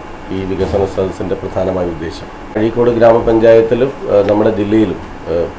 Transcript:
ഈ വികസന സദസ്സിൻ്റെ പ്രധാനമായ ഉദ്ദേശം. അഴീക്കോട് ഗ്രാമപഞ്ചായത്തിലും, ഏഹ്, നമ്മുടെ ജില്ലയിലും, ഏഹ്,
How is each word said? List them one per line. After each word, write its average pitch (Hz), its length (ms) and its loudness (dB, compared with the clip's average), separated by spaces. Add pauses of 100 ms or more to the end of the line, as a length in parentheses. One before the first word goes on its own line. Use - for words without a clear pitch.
(360)
ഈ - 20 -4 (120)
വികസന 95 340 0 (100)
സദസ്സിൻ്റെ 92 480 -4
പ്രധാനമായ 92 440 -4
ഉദ്ദേശം. 82 420 -8 (280)
അഴീക്കോട് 117 340 2
ഗ്രാമപഞ്ചായത്തിലും, 113 1000 4 (200)
ഏഹ്, 101 180 6
നമ്മുടെ 107 300 2
ജില്ലയിലും, 104 380 2 (340)
ഏഹ്, 85 140 0 (120)